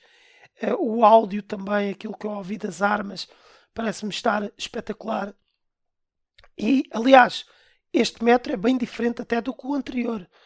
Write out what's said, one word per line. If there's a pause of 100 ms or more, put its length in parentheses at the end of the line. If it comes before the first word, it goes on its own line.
(600)
Eh,
o
áudio
também,
aquilo
que
eu
ouvi
das
armas, (460)
parece-me
estar
espetacular. (1200)
E,
aliás, (480)
este
Metro
é
bem
diferente
até
do
que
o
anterior, (160)